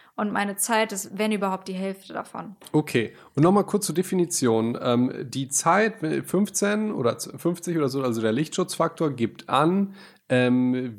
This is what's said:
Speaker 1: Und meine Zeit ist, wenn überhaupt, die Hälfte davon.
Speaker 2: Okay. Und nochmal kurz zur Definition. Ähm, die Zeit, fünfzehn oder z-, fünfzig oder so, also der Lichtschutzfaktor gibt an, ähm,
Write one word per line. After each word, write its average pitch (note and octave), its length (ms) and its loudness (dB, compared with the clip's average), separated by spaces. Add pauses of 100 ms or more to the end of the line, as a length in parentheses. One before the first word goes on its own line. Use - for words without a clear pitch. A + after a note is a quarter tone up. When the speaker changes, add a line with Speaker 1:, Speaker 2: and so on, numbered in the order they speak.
(160)
Speaker 1:
Und G#3 160 -2
meine G3+ 240 -2
Zeit A3 360 0
ist, F#3+ 260 -10
wenn G#3+ 140 0
überhaupt, F#3+ 360 -2
die F#3+ 60 -8
Hälfte F#3+ 400 -8
davon. A3+ 420 -10 (180)
Speaker 2:
Okay. D3 420 0 (180)
Und C#3 80 2
nochmal F3+ 240 6
kurz - 220 -2
zur D#3 80 -6
Definition. B2+ 840 0
Ähm, B2 320 2 (120)
die C3 240 -6
Zeit, G3+ 480 2 (300)
fünfzehn G#3 640 0
oder A#2 260 0
z-, - 240 -12
fünfzig E3+ 360 -2
oder C#3+ 120 2
so, C3+ 140 -2
also A2+ 180 -2
der A2 120 2
Lichtschutzfaktor D#3+ 800 -2
gibt A#2 380 -4
an, F3+ 460 2 (340)
ähm, B2+ 680 2